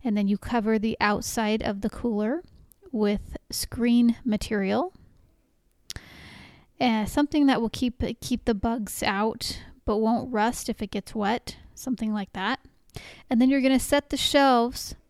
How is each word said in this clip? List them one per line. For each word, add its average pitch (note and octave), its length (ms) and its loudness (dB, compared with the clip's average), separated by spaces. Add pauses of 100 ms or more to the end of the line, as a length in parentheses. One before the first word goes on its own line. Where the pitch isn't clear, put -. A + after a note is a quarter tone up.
and G#3 140 0
then G3+ 100 2
you G3+ 100 2
cover A3 400 0
the G#3+ 220 -2
outside G#3+ 640 0
of G3+ 160 -4
the G#3 100 -4
cooler A#3+ 540 -2 (480)
with G#3 460 -2 (120)
screen A#3+ 760 2
material. G#3+ 640 0 (1900)
Uh, A3 260 2
something C#4+ 420 2
that B3 120 4
will A3+ 120 -2
keep, - 320 -4 (180)
keep - 240 -4
the A#3 80 2
bugs A3+ 480 -4
out G#3+ 580 -2 (240)
but G#3 140 0
won't A3+ 340 0
rust A3 380 -2
if A3 100 -6
it G#3+ 120 -8
gets - 240 -8
wet, G#3+ 420 -4 (160)
something A3 400 -4
like G3+ 200 -6
that. G#3 260 -4 (720)
And A#3+ 100 4
then C4 80 6
you're C#4 120 4
gonna C4 180 4
set - 320 0
the C#4+ 40 -2
shelves C4 760 2 (160)